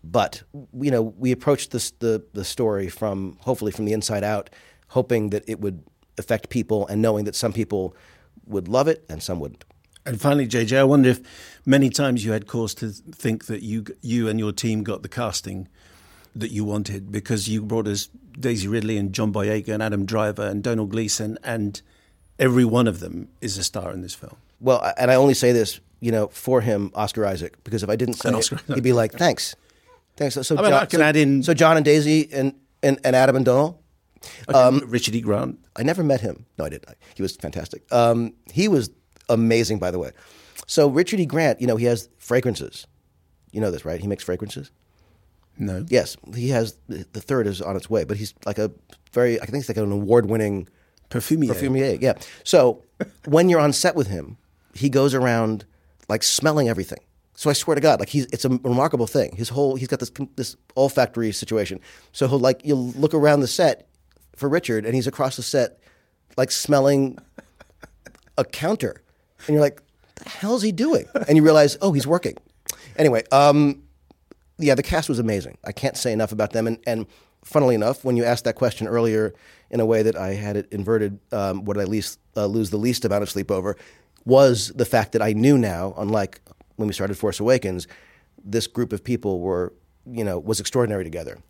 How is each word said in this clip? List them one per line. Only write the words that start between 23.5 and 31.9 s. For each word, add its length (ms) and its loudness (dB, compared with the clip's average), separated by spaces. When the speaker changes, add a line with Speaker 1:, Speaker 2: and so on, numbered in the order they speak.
Speaker 2:
a 60 -6
star 300 -6
in 80 -10
this 120 -12
film. 220 -20
Speaker 1:
Well, 220 2
I, 160 -2
and 120 2
I 60 8
only 180 6
say 200 4
this, 260 0
you 100 -2
know, 160 0
for 340 0
him, 320 -2
Oscar 320 -2
Isaac, 380 -6
because 180 -4
if 80 -6
I 60 2
didn't 200 -2
say 140 -4
Speaker 2:
And 60 2
Speaker 1:
it, 40 -2
Speaker 2:
Oscar 180 -2
Isaac. 180 -6
Speaker 1:
he'd 80 -2
be 100 4
like, 200 2
"Thanks. 420 -2
Thanks." 180 -4
So, 80 -4
so 140 0
Speaker 2:
I 40 2
mean, 100 4
Speaker 1:
John, 120 6
Speaker 2:
I 20 -2
can 140 0
Speaker 1:
so, 60 6
Speaker 2:
add 100 4
in 260 4
Speaker 1:
so 120 2
John 240 6
and 80 2
Daisy 480 4